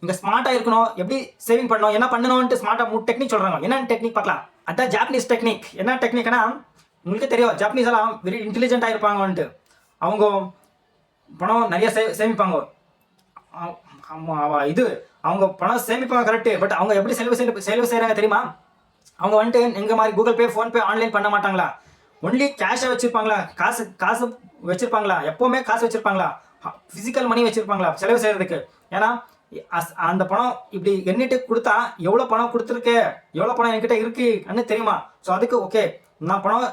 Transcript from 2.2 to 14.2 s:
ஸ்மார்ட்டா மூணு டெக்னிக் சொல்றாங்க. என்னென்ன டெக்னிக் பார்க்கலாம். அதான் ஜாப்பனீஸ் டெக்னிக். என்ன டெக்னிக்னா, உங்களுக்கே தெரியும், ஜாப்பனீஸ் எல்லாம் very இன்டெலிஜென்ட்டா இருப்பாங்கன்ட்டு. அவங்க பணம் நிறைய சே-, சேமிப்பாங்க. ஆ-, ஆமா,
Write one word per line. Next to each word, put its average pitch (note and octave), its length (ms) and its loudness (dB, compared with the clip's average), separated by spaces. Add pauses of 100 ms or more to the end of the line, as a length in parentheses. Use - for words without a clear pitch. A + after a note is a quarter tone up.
ஸ்மார்ட்டா B3 340 -2
மூணு A3 160 -4
டெக்னிக் B3 260 -2
சொல்றாங்க. F#3+ 300 0
என்னென்ன C4 200 0
டெக்னிக் A3+ 300 -2
பார்க்கலாம். G3+ 360 -4 (180)
அதான் G#3 280 -2
ஜாப்பனீஸ் A#3 340 0
டெக்னிக். A3+ 340 0 (100)
என்ன G#3+ 220 -2
டெக்னிக்னா, A#3 680 0 (400)
உங்களுக்கே G#3 220 -2
தெரியும், A#3 300 2
ஜாப்பனீஸ் A#3+ 360 0
எல்லாம் A3 320 0
very - 20 -6
இன்டெலிஜென்ட்டா A3+ 680 -2
இருப்பாங்கன்ட்டு. G3 640 -2 (420)
அவங்க G3 520 0 (880)
பணம் G#3+ 300 2
நிறைய F3+ 200 2
சே-, A3 340 -2
சேமிப்பாங்க. F#3+ 460 0 (840)
ஆ-, E3+ 240 -12 (380)
ஆமா, D#3+ 140 -10